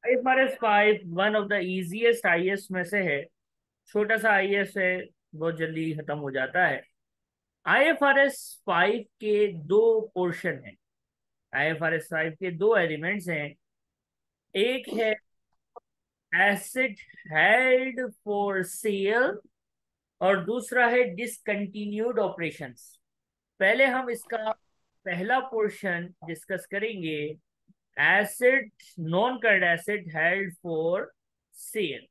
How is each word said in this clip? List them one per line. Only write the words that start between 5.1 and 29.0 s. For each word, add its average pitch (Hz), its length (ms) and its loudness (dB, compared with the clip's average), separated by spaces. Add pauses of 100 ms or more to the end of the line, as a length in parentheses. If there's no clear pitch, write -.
बहुत 160 240 -4
जल्दी 160 360 -4
खत्म 151 240 -6
हो 143 120 -6
जाता 135 360 0
है। 139 160 -2 (840)
आईएफआरएस 277 1000 2
फ़ाइव 196 340 2 (200)
के 208 260 2
दो 202 540 2 (140)
portion 175 520 -2
हैं, 104 100 -20 (760)
आईएफआरएस 160 580 -2
फ़ाइव 160 220 -2
के 180 180 -6
दो 202 260 2
elements 170 520 -2
हैं, 147 260 -4 (1000)
एक 240 400 0
है 220 200 0 (1200)
asset 202 680 0 (300)
held 247 640 4 (300)
for 202 240 0 (160)
sale 220 680 0 (840)
और 185 240 2
दूसरा 240 420 0
है 247 160 4 (140)
discontinued 208 1040 -4
operations। 156 680 -6 (720)
पहले 226 260 4
हम 254 240 -2
इसका 220 400 -6 (560)
पहला 190 340 -2
portion 208 680 -4 (160)
discuss 170 420 -8
करेंगे, 190 520 -6 (800)
एसेट, 208 760 2 (280)